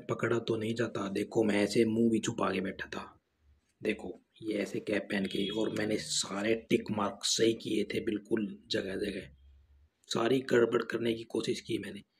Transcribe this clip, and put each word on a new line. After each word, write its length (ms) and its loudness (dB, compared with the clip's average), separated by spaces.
पकड़ा 340 0
तो 160 0
नहीं 200 -2
जाता। 340 -2
देखो, 340 0
मैं 120 2
ऐसे 300 4
मुंह 260 4
भी 80 4
छुपा 320 -2
के 100 0
बैठा 260 -6
था। 340 -10
देखो, 380 -4
ये 160 -4
ऐसे 220 -2
कैप 320 -2
पहन 140 2
के, 240 -2
और 200 0
मैंने 280 0
सारे 580 0
टिक 220 2
मार्क 320 0
सही 300 4
किए 300 -2
थे 160 -4
बिल्कुल 460 -2
जगह 280 -2
जगह। 320 -4
सारी 300 2
गड़बड़ 440 4
करने 300 -2
की 100 -6
कोशिश 380 -4
की 160 -4
मैंने, 260 -10